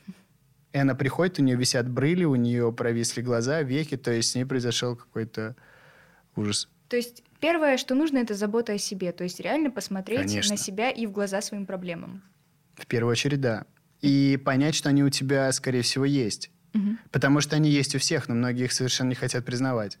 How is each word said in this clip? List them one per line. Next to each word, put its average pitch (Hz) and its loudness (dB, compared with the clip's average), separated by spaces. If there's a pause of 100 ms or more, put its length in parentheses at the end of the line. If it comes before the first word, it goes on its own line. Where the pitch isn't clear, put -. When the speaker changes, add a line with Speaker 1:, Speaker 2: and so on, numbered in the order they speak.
(720)
Speaker 1:
И 143 -2
она 135 4
приходит, 160 0
у 143 4
нее 127 4
висят 123 0
брыли, 151 2
у 139 4
нее 120 2
провисли 117 -2
глаза, 123 0
веки, 143 -2
то 123 -2
есть 117 0
с - -10
ней 123 0
произошел 123 -2
какой-то 113 -8 (800)
ужас. 104 -2 (200)
Speaker 2:
То 240 -2
есть 240 -6 (160)
первое, 302 2
что 262 -2
нужно, 285 2
это 226 -2
забота 214 -2
о 208 -2
себе, 190 -4
то 180 -8
есть 180 -6
реально 277 0
посмотреть 196 -4 (140)
Speaker 1:
Конечно. 202 0
Speaker 2:
на 208 -2
себя 220 -2
и 233 -4
в 202 -8
глаза 196 -2
своим 208 -8
проблемам. 185 -10 (540)
Speaker 1:
В - -16
первую 117 2
очередь, 139 0
да. 113 0 (360)
И 139 4
понять, 143 2
что - -2
они 143 6
у 139 4
тебя, 135 2
скорее 127 0
всего, 131 0
есть. 135 0 (220)
Speaker 2:
Мгм. 208 0 (120)
Speaker 1:
Потому 139 4
что 147 -2
они 151 4
есть 143 2
у 135 0
всех, 147 0
но 120 0
многие 123 0
их 127 -2
совершенно 127 0
не 123 0
хотят 123 -4
признавать. 123 -2